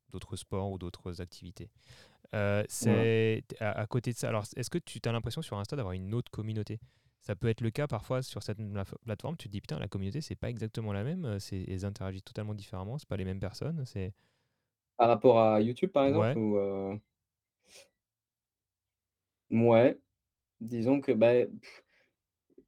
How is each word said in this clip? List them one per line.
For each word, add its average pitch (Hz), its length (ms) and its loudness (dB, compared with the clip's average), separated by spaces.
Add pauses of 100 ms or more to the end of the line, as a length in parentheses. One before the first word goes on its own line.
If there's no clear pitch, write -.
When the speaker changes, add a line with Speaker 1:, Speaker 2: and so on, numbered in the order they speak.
(100)
Speaker 1:
d'autres 92 260 -12
sports 98 360 -6
ou 95 60 -8
d'autres 90 440 -10
activités. - 480 -16 (640)
Heu, 104 300 2 (160)
Speaker 2:
Ouais. 113 280 4
Speaker 1:
c'est 113 400 2
t-, - 140 -12
à, 104 100 -2
à 107 140 -4
côté 123 260 -2
de - 60 -8
ça, 123 120 -4
alors 110 160 -4
c-, - 120 -16
est-ce - 120 -6
que 175 80 -4
tu, - 220 -10
tu - 80 -4
as 117 40 -2
l'impression 117 300 -4
sur 104 160 -6
Insta 101 180 -6
d'avoir 95 180 -4
une 92 200 -6
autre 120 180 -4
communauté ? 107 480 -6 (420)
Ça 104 140 -6
peut 117 120 0
être 113 140 0
le 117 80 2
cas 147 180 -2
parfois 127 340 -4
sur - 200 -10
cette 107 180 -6
plaf-, 101 340 -6 (100)
plateforme, 113 340 -6
tu - 100 -14
te 98 40 -12
dis : « 101 100 -4
Putain, - 180 -8
la 107 80 -6
communauté, 98 340 -4
c'est - 140 -8
pas - 140 -6
exactement 110 420 -6
la 101 120 -2
même, 165 220 -4
heu, 104 140 -2
c'est, 95 280 -8
elles 95 180 -4
interagissent 95 380 -6
totalement 107 300 -8
différemment, 101 440 -8
c'est - 100 -14
pas 104 100 -4
les 95 80 -4
mêmes 95 140 -4
personnes, 139 460 -6
c'est » 98 280 -6 (800)
Speaker 2:
Par 117 120 6
rapport 117 300 8
à 110 220 6
YouTube, 123 320 0
par 139 140 4
exemple, 120 240 4
Speaker 1:
Ouais. 113 80 0
Speaker 2:
ou 107 200 2
heu ? 98 420 -2 (2500)
Mouais, 117 480 8 (600)
disons 120 400 0
que, 131 120 0
bah, 113 200 6 (1400)